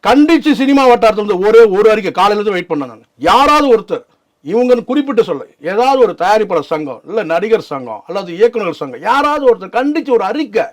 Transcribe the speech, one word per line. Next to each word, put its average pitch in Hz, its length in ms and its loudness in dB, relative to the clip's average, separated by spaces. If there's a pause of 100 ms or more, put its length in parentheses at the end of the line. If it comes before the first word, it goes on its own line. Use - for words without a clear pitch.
கண்டிச்சு 294 500 2
சினிமா 269 340 2
வட்டாரத்துல 220 360 2
இருந்து 196 240 -2
ஒரே 226 180 8
ஒரு 202 240 2
அறிக்கை, 214 220 -2
காலையில 208 260 0
இருந்து 208 180 -4
வெயிட் 175 160 -6
பண்ணேன் 139 200 -6
நான். 110 140 -20 (120)
யாராவது 277 560 2
ஒருத்தர், 185 280 -2 (440)
இவங்கன்னு 240 440 0
குறிப்பிட்டு 269 340 0
சொல்ல, 143 200 -4 (180)
ஏதாவது 240 420 0
ஒரு 185 100 0
தயாரிப்பாளர் 185 580 -2
சங்கம், 147 360 -8
இல்ல 208 160 -4
நடிகர் 180 460 -2
சங்கம், 123 380 -10
அல்லது 185 260 -8
இயக்குநர்கள் 208 480 -2
சங்கம், 131 280 -12
யாராவது 285 360 0
ஒருத்தர் 190 320 0
கண்டிச்சு 285 400 -2
ஒரு 196 140 0
அறிக்கை. 220 420 -4